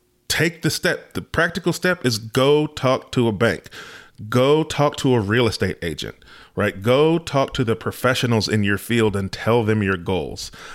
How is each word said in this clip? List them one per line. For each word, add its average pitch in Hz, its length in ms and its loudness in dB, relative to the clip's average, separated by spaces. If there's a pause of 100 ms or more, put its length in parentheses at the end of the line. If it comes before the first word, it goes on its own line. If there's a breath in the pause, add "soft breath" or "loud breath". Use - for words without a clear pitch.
(280)
take 170 340 0
the 160 80 0
step. - 440 -4
The 95 80 -6
practical 170 500 -2
step 180 340 -2
is 113 120 0
go 139 500 2
talk - 420 -2
to 123 160 2
a 113 60 2
bank. 98 380 0 (580 loud breath)
Go 135 340 4
talk 147 360 0
to 131 160 4
a 120 60 4
real 110 280 2
estate 95 340 -2
agent, 73 320 -6 (400 loud breath)
right? 98 260 -2
Go 147 380 2
talk 139 360 -2
to 131 100 0
the 110 100 0
professionals 120 720 0
in 107 160 2
your 101 160 2
field 110 380 0
and 98 160 -4
tell 113 320 0
them 107 180 2
your 95 140 0
goals. 85 560 -6 (220 loud breath)